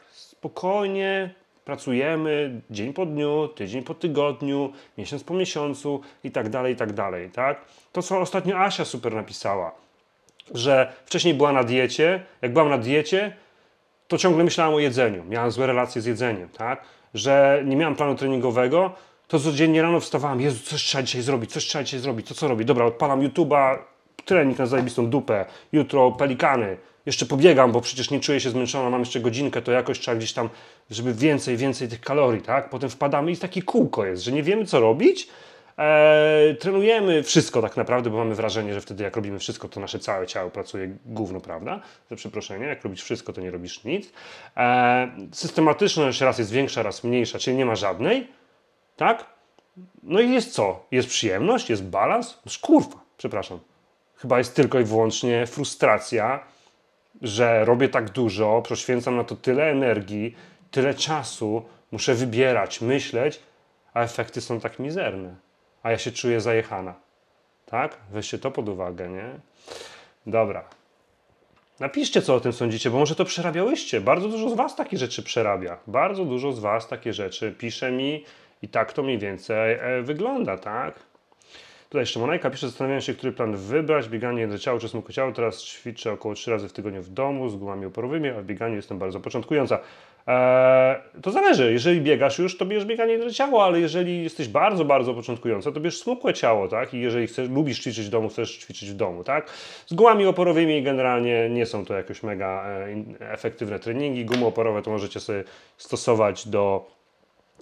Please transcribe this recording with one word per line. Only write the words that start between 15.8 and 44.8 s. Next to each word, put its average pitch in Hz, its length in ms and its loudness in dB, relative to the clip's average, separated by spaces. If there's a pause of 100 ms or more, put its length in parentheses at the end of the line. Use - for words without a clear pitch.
z 107 40 -6
jedzeniem, 110 440 -2
tak? 123 320 -8 (320)
Że 139 520 4
nie 135 100 0
miałam 156 200 2
planu 143 200 0
treningowego, 131 760 2 (360)
to 160 120 2
codziennie 160 420 4
rano 170 180 4
wstawałam, 135 420 -2
„Jezu, 131 240 -2
coś 151 180 -6
trzeba 135 200 -2
dzisiaj 123 180 -4
zrobić, 120 300 -2
coś 151 140 -6
trzeba 147 180 -4
dzisiaj 127 160 -8
zrobić, 120 280 -6
co, - 60 -12
co 156 140 -2
robić? 117 200 0
Dobra, 120 180 6
odpalam 135 360 2
YouTube'a, 139 560 4 (480)
trening 139 340 4
na 131 60 2
zajebistą 123 420 0
dupę, 117 380 0 (260)
jutro 135 400 6
pelikany, 123 680 0 (280)
jeszcze 135 200 -2
pobiegam, 135 460 8
bo 120 100 2
przecież 120 300 -6
nie 139 80 0
czuję 139 200 0
się 127 100 -2
zmęczona, 123 400 -2
mam 123 100 0
jeszcze 120 200 -4
godzinkę, 123 420 -2
to 123 100 -2
jakoś 127 280 0
trzeba 120 180 -2
gdzieś 113 160 -6
tam, 117 160 -4 (400)
żeby 117 240 -4
więcej, 135 440 2
więcej 131 300 -2
tych 113 140 -12
kalorii”, 131 400 2
tak? 127 280 -2
Potem 131 200 -6
wpadamy 147 420 0
i 170 60 -4
takie 185 240 -6
kółko - 440 0
jest, 90 180 -4
że 120 80 -4
nie 147 120 0
wiemy, 202 220 0
co 156 140 4
robić, 147 480 4 (500)
e, 151 840 8
trenujemy 196 640 4
wszystko 127 380 2
tak - 160 -2
naprawdę, 120 320 0
bo 110 80 -2
mamy 113 180 0
wrażenie, 104 380 -2
że 101 80 -6
wtedy 101 220 -10
jak 98 120 -6
robimy 101 240 -6
wszystko, - 300 -10
to - 100 -14
nasze 98 200 -8
całe 95 280 -4
ciało 92 220 -6
pracuje 98 560 -10
gówno, 104 360 -8
prawda? 101 400 -10 (280)
Za 117 60 -12
przeproszenie, 107 500 -10
jak 143 180 -8
robisz 95 200 -10
wszystko, 110 300 -8
to 92 80 -12
nie 90 100 -8
robisz 87 320 -12
nic. 180 280 -6 (460)
E, 123 540 4 (200)